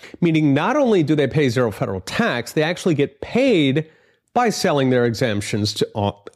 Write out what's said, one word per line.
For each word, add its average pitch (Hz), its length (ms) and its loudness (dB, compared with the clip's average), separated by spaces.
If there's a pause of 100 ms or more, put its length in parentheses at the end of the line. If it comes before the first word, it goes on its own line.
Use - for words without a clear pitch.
(200)
Meaning 156 340 2
not 175 200 0
only 233 280 2
do 147 120 0
they 143 140 2
pay 139 200 2
zero 120 220 0
federal 101 300 -6
tax, 147 540 -4
they 156 80 0
actually 175 320 -2
get 139 260 -2
paid 160 680 0 (440)
by 240 180 0
selling 147 400 0
their 123 140 2
exemptions 107 680 -2
to, - 220 -2
uh, 101 160 0 (260)